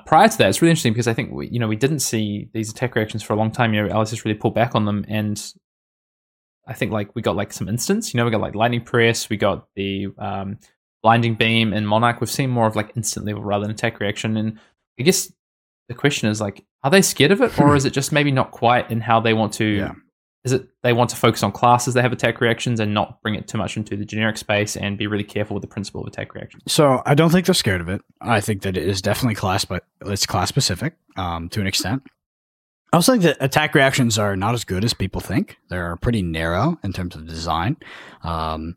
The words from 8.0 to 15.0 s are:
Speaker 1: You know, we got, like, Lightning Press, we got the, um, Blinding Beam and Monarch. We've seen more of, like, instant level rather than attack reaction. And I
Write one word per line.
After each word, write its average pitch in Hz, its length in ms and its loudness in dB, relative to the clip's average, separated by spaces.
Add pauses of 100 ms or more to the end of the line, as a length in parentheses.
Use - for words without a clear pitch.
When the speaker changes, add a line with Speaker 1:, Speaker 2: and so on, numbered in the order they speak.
Speaker 1:
You 123 60 -2
know, 117 60 2
we 117 60 0
got, 107 100 2
like, 95 140 -4
Lightning 120 280 0
Press, 117 480 2
we 107 60 -2
got 95 400 0
the, 98 320 -4 (100)
um, 98 400 -8 (440)
Blinding 117 320 4
Beam 113 400 2
and 107 120 0
Monarch. 113 360 2
We've 113 80 -4
seen 135 180 -2
more 120 180 2
of, 110 100 0
like, 107 200 -2
instant - 300 -6
level 107 160 -6
rather 104 240 -2
than 104 40 -4
attack 113 300 -4
reaction. 110 380 -2
And 110 200 -4 (400)
I 123 40 -4